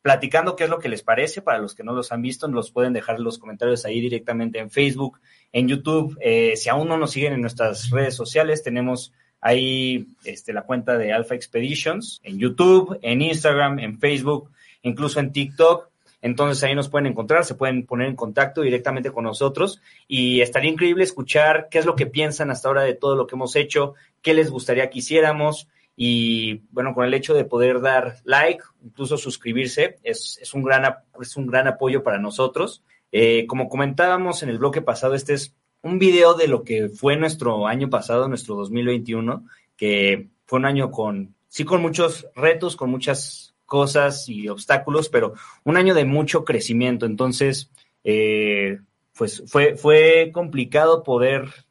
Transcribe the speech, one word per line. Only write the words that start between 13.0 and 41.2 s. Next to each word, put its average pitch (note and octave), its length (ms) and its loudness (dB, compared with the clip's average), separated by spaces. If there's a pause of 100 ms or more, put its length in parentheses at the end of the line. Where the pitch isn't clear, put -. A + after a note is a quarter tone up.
en A#2+ 220 0
Instagram, D3 560 2
en A2 220 -8
Facebook, C#3+ 500 -2 (320)
incluso C3+ 380 -4
en C#3 100 -2
TikTok. D#3+ 580 2 (320)
Entonces C#3 440 0
ahí C#3 100 2
nos C#3 140 -2
pueden C#3+ 180 0
encontrar, C3 380 0
se - 100 -8
pueden B2+ 320 -2
poner B2 220 -2
en C3+ 80 -8
contacto C#3 460 -2
directamente C3 480 -2
con A#2 140 -8
nosotros C#3 560 -2 (280)
y B2 320 2
estaría C3 300 2
increíble F3 340 2
escuchar D3+ 680 2
qué E3 80 2
es D#3 80 2
lo D#3 100 2
que B2+ 100 -2
piensan D3 440 -4
hasta C3 180 -4
ahora C#3 140 2
de C3+ 120 0
todo C#3 200 0
lo C3+ 120 -2
que - 80 -14
hemos B2+ 220 -6
hecho, C#3+ 380 0 (260)
qué D#3+ 120 2
les D#3 180 4
gustaría B2+ 380 -2
que B2+ 120 -10
hiciéramos D3+ 680 0 (280)
y, A2+ 720 -2
bueno, B2+ 240 -4
con B2 100 0
el B2+ 80 0
hecho C3+ 220 0
de C#3 100 4
poder B2+ 360 2
dar B2 440 0
like, C#3+ 380 2 (220)
incluso C3+ 340 -6
suscribirse, B2+ 840 -4
es, - 360 -8
es - 140 -18
un C#3 80 -4
gran C3 220 2
ap-, C3 200 0 (160)
es A#2+ 160 -14
un C3+ 120 -6
gran C3 180 2
apoyo C3+ 380 0
para G#2 140 0
nosotros. C3 640 -4 (260)
Eh, A2+ 360 4
como B2+ 220 -4
comentábamos D#3+ 760 0
en C3+ 40 -6
el A2+ 100 -4
bloque C#3+ 220 -2
pasado, - 340 -2
este C#3 200 -2
es - 220 -10 (260)
un F3 160 -4
video F3 360 8
de E3 120 2
lo C3 160 0
que A2 260 -4
fue C#3 280 0
nuestro B2 500 -2
año B2+ 240 -2
pasado, B2 380 0
nuestro A#2 260 -8
dos G2+ 160 -8
mil A#2+ 160 -2
veintiuno, A#2 580 -4 (320)
que G2+ 520 0 (180)
fue C3 140 0
un C3+ 60 -2
año C#3 260 -2
con, G2+ 420 -6 (140)